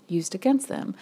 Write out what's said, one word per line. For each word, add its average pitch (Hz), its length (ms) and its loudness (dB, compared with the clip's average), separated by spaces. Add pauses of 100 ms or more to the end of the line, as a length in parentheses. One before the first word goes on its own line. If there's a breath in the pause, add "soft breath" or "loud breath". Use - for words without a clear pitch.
used 170 260 -2
against 262 320 2
them. - 340 -6